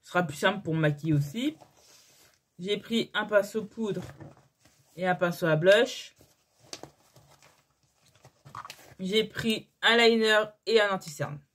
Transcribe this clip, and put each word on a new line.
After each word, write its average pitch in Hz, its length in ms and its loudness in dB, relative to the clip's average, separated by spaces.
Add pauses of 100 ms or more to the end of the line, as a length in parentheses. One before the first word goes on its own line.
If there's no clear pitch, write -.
Ce - 100 -20
sera 180 120 0
plus 147 140 -8
simple 202 240 -2
pour 160 120 -6
me 160 60 -2
maquiller 151 340 0
aussi. 226 440 -4 (1000)
J'ai 202 200 -6
pris 226 360 -4
un 254 120 -4
pinceau 202 400 0
poudre 196 360 -6 (920)
et 180 120 -6
un 180 60 0
pinceau 175 340 -2
à 156 80 4
blush. 196 600 2 (2750)
J'ai 202 260 0
pris 220 460 -4 (120)
un 226 160 4
liner 220 460 4 (220)
et 220 160 4
un 202 100 2
anti-cerne. 147 480 -8 (160)